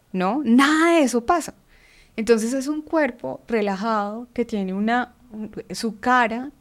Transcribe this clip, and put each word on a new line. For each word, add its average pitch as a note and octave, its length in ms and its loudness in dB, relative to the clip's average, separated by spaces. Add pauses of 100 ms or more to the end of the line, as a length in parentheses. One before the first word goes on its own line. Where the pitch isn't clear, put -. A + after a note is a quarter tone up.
(140)
¿no? F#3+ 320 0
Nada D4+ 520 6
de D#4 60 6
eso A#3 220 0
pasa. F4 280 0 (640)
Entonces A3+ 380 2
es C4+ 160 -2
un D4+ 120 -4
cuerpo C4+ 680 -4
relajado G#3+ 840 -2
que A#3 120 -2
tiene G3 280 -4
una, A#3 400 -2 (200)
un, G#3+ 180 -12 (200)
su G#3 280 -6
cara B3 600 0